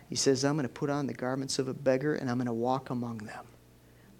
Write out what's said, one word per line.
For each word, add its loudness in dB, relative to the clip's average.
He -4
says, 4
"I'm 4
gonna 0
put -4
on 0
the -4
garments -4
of 0
a -4
beggar, 2
and -2
I'm 0
gonna 0
walk 0
among -4
them." -12